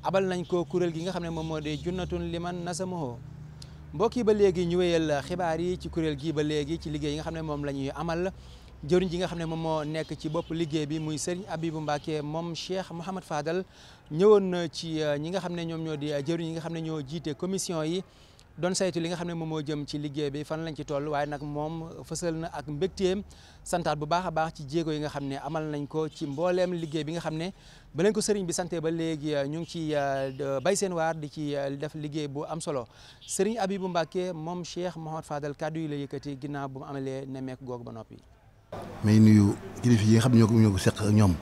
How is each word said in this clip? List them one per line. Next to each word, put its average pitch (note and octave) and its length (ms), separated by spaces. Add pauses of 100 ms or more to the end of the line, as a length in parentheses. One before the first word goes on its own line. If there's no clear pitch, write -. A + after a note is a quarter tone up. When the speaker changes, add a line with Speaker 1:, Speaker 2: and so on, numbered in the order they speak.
Speaker 1:
abal F#3+ 220
nañ F3+ 220
ko F3 180
kuréel F3 280
gi D#3+ 100
nga F#3 80
xam F3 120
ne E3+ 60
moom D#3+ 160
moo D#3+ 140
di D3+ 180
Junnatun E3+ 540
Liman E3+ 320
Nasamaho. E3+ 540 (760)
Mbokk G#3 220
yi, A#3+ 80
ba G#3 100
léegi F#3+ 320
ñu E3+ 120
wéyal E3 500
xibaar E3+ 320
yi F3+ 180
ci E3+ 120
kuréel D#3 280
gi D#3 140
ba D3+ 100
léegi D3+ 380
ci E3+ 100
liggéey D3 220
yi D3 60
nga D#3+ 60
xam E3 120
ne D#3+ 60
moom D3 240
la C#3+ 80
ñuy C3+ 200
amal. E3+ 380 (560)
Jëwriñ F3+ 220
ji E3 80
nga F3+ 100
xam F3 120
ne E3 60
moom D#3+ 140
moo D#3+ 240
nekk D#3 340
ci D#3 120
bopp E3 220
liggéey D#3+ 360
bi D#3 120
muy D#3 180
Serigne F3 320
Abibou D#3+ 320
Mbacké D3+ 400
moom D#3+ 340
Cheikh F#3 380
Mouhamad F3 320
Fadal D#3+ 400 (440)
ñëwoon G3+ 300 (100)
na F3 220
ci, D#3+ 320
euh, D3 140
ñi D3+ 140
nga F#3+ 100
xam F3 120
ne E3+ 120
ñoom E3 180
ñoo D#3 140
di, D3 160
euh, C#3+ 120
jëwriñ E3+ 220
yi D#3+ 60
nga E3 80
xam E3 120
ne E3 80
ñoo D#3+ 240
jiite D3+ 300
commission F3+ 480
yi F3 180 (560)
doon F3 180
saytu F3+ 240
li E3 100
nga F3+ 80
xam F3 100
ne E3+ 60
moom E3 160
moo D#3 120
jëm D3 240
ci D3 120
liggéey D3 340
bi D3 120
fan D#3+ 200
lañ D#3+ 120
ci D3 100
toll, D3 240
waaye D3 180
nag D3 140
moom D3+ 480 (140)
fësal E3 320
na D#3+ 120
ak D3 200
mbégteem F#3 560 (400)
santaat E3+ 340
bu D3+ 80
baax E3+ 220
a E3+ 40
baax D#3+ 240
ci D#3 140
jéego D#3+ 220
yi D3+ 80
nga D3 100
xam C#3+ 180
ne C#3 100
amal D#3 260
nañ D3 240
ko D#3 220
ci - 160
mbooleem F3+ 480
liggéey D#3+ 300
bi D3+ 100
nga E3+ 80
xam D#3 160
ne F3 160 (400)
ba D#3 100
leen G#3+ 100
ko G#3 80
sëriñ G3+ 240
bi E3+ 80
sante F3 280
ba D#3+ 100
léegi, D#3+ 440
euh, C#3 120
ñu D3+ 120
ngi E3+ 80
ci, D#3+ 280
euh, C3+ 640
bay F3 160
seen F#3+ 180
waar D#3+ 220
di D3+ 140
ci, D3 260
euh, C#3 220
def D3 180
liggéey D3+ 320
bu C#3 200
am D#3+ 120
solo. C#3+ 260 (400)
Serigne A3 340
Abibou F#3+ 280
Mbacké F3+ 460
moom E3+ 320
Cheikh F3 320
Mouhamad D#3+ 260
Fadal D3 320
kàddu D#3+ 240
yi D#3+ 80
la D3 80
yëkkati C#3+ 440
ginnaaw C#3 280
bu C3+ 120
mu D3+ 60
amalee C3+ 400
nemmeeku C3 400
googu B2 180
ba A#2+ 100
noppi. A2 240 (840)
Speaker 2:
May G#2+ 160
nuyu G#2+ 360 (260)
kilifa A#2+ 220
yi G#2+ 120
nga A2+ 60
xam B2+ 120
ne A2+ 60
ñoo A2+ 80
ko, A2 60
ñoo A2 180
ko F#2+ 60
seq A2 240
ak G#2+ 100
ñoom G#2 300